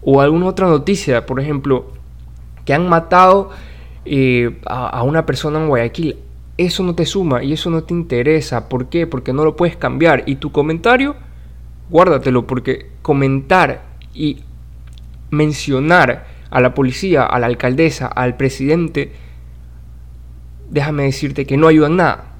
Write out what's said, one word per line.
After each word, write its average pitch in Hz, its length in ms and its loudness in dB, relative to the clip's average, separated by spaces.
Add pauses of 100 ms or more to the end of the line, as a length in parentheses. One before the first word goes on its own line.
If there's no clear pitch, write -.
O 139 200 6
alguna 160 240 4
otra 190 220 2
noticia, 147 580 2
por 127 160 -4
ejemplo, 139 500 -2 (720)
que 139 100 0
han 170 140 2
matado, 185 640 6 (560)
eh, 127 600 2
a, 123 220 -4
a 123 160 -2
una 156 220 2
persona 151 340 -2
en 160 80 0
Guayaquil. 127 500 0 (400)
Eso 180 260 0
no 180 120 0
te 175 100 0
suma 151 380 0
y 139 100 -2
eso 156 160 -4
no 160 140 0
te 170 100 -6
interesa. 143 760 0
¿Por 123 180 -2
qué? 170 180 0
Porque 131 280 -6
no 143 100 0
lo 156 120 2
puedes 170 200 0
cambiar. 135 520 2
Y 139 80 -2
tu 139 160 -8
comentario, 226 640 2 (760)
guárdatelo, 135 560 4
porque - 460 -4 (100)
comentar 139 840 2 (300)
y 151 260 -4 (920)
mencionar 151 960 2 (220)
a 139 120 2
la 123 120 4
policía, 139 500 2
a - 160 0
la 120 80 0
alcaldesa, 131 600 0
al 123 280 -2
presidente, 143 800 -2 (1600)
déjame 143 340 -2
decirte 139 420 -2
que 139 120 0
no 160 100 6
ayuda 156 200 8
en 160 80 2
nada. 165 340 0 (100)